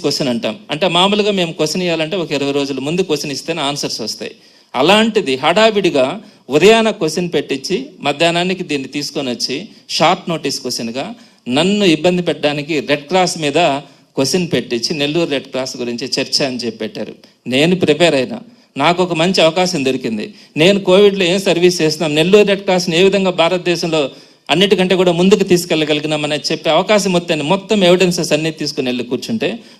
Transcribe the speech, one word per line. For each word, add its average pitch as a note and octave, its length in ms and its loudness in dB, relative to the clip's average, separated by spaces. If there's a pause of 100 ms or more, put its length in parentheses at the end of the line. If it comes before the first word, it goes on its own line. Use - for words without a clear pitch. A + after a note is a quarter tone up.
క్వశ్చన్ C#3+ 280 -2
అంటాం, A2+ 240 -4 (160)
అంటే D#3 140 -2 (100)
మామూలుగా G3+ 440 2
మేము E3+ 200 -2
క్వశ్చన్ D#3+ 260 -2
ఇవ్వాలంటే D#3+ 380 -2
ఒక D#3 140 -8
ఇరవై C#3 200 -2
రోజుల C#3 300 -4
ముందు E3+ 220 0
క్వశ్చన్ D3 260 -4
ఇస్తేనే E3 340 -8
ఆన్సర్స్ C#3+ 360 -6
వస్తాయి. - 280 -10 (400)
అలాంటిది F#3+ 600 2 (100)
హడావిడిగా F3+ 640 2 (480)
ఉదయాన A3 340 4 (120)
క్వశ్చన్ E3+ 340 -2
పెట్టించి D3 420 -4 (300)
మధ్యాహ్నానికి E3+ 640 0
దీన్ని C3+ 240 -4
తీసుకొని C#3+ 400 -6
వచ్చి - 200 -6 (420)
షార్ట్ F3+ 360 2
నోటీస్ D3 300 -6
క్వశ్చన్గా B2 420 -6 (520)
నన్ను G3+ 280 2 (100)
ఇబ్బంది F3 340 0
పెట్టడానికి D3 460 -2 (160)
రెడ్ D3 200 -2
క్రాస్ F3+ 340 0
మీద C#3+ 140 0 (580)
క్వశ్చన్ D#3+ 360 0
పెట్టించి A#2+ 380 -4 (100)
నెల్లూరు D3+ 340 0
రెడ్ C3 180 -6
క్రాస్ C3 280 -6
గురించి A#2+ 240 -6 (100)
చర్చ - 220 -2 (120)
అని B2 140 -6
చెప్పి A2+ 200 -6
పెట్టారు. A2 300 -10 (400)
నేను D#3+ 220 4 (100)
ప్రిపేర్ D#3 340 4
అయినా, A2+ 180 -4 (460)
నాకు F3 220 2
ఒక F3 160 -4
మంచి F#3 240 2
అవకాశం F3 420 0
దొరికింది. A#2 380 -2 (360)
నేను G3 160 6 (120)
కోవిడ్లో G3 420 6
ఏం G3 160 0
సర్వీస్ F3 340 2
చేస్తున్నాం, D#3 380 0
నెల్లూరు G3 320 6
రెడ్ G3 160 -2
క్రాస్ని F3+ 320 0
ఏ F#3 80 6
విధంగా F#3+ 340 2
భారతదేశంలో E3+ 640 0 (480)
అన్నిటికంటే F#3 480 4
కూడా F3+ 200 4
ముందుకు G3 320 4
తీసుకెళ్ళగలిగినామని D3+ 840 0 (140)
చెప్పే E3 260 -4
అవకాశం G3 380 2
మొత్తాన్ని, E3+ 360 -2
మొత్తం G3 260 0 (120)
ఎవిడెన్సెస్ F3+ 460 2
అన్నీ D#3 160 -2 (100)
తీసుకుని C#3+ 280 -4
వెళ్ళి B2 220 -4
కూర్చుంటే B2 380 -4 (300)